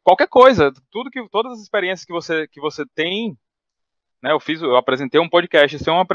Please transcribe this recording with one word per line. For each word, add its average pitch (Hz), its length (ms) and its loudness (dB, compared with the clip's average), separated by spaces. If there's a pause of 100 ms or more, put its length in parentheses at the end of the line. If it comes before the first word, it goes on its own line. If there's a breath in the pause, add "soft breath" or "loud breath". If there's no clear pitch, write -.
qualquer 359 240 2
coisa, 226 460 4 (180)
tudo 254 180 -10
que, 247 200 -14
todas 233 240 -6
as 226 80 -18
experiências 190 440 -6
que - 80 -16
você, 160 360 -6
que - 120 -20
você 147 240 -8 (120)
tem, 180 400 -6 (840)
né? 131 120 -4
Eu 151 80 0
fiz, 160 200 -8
eu 139 140 0
apresentei 131 460 0
um 170 80 -2
podcast, 156 480 2
isso 135 120 -6
é 160 40 0
uma, 180 220 0